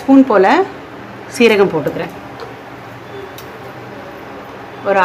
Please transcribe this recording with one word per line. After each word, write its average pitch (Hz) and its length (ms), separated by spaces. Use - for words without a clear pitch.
ஸ்பூன் 269 300
போல 202 240
சீரகம் 202 360
போட்டுக்கிறேன், 160 400
ஒரு 196 160